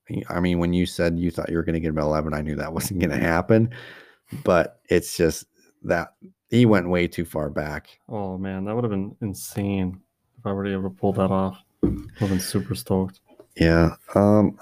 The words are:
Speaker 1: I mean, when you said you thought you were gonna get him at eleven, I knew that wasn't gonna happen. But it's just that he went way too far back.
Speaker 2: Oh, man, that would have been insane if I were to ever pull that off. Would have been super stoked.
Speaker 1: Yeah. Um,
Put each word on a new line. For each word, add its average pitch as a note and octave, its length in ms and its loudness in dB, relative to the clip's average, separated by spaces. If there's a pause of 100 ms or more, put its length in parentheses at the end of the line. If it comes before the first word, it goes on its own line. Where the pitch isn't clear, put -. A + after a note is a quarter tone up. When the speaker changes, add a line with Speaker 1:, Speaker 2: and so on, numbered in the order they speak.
(300)
Speaker 1:
I F2 100 -4
mean, F2 200 2
when F2 140 0
you F2+ 120 2
said E2+ 320 -2
you F2 140 -2
thought - 180 -6
you E2+ 80 -4
were E2 60 -2
gonna E2 160 -2
get E2 100 -4
him D#2 80 -4
at D#2 60 -2
eleven, D2+ 300 -2
I D2+ 80 -4
knew D2 160 -6
that D#2 160 -8
wasn't F#2+ 260 -4
gonna D#2 180 0
happen. F2+ 520 2 (760)
But F2 460 2
it's F2 260 0
just D#2+ 300 0 (380)
that E2+ 320 -4 (340)
he A#2+ 160 6
went F#2 240 4
way F2 180 2
too E2+ 180 -6
far D2+ 240 -6
back. D2+ 500 -8 (100)
Speaker 2:
Oh, G2 280 -8
man, F#2+ 280 -6
that G#2+ 100 -6
would A#2+ 80 -2
have A2 80 -2
been G2 300 -4
insane F#2+ 760 -4 (380)
if - 80 -16
I G2+ 60 -2
were G2 120 -4
to G2+ 100 -4
ever F#2+ 160 -4
pull F#2+ 240 0
that F#2+ 180 2
off. F#2+ 260 -2 (240)
Would G2+ 220 -2 (140)
have G2+ 120 0
been F#2 100 2
super - 360 -4
stoked. F#2+ 460 -4 (340)
Speaker 1:
Yeah. E2 400 6 (200)
Um, G#2 460 6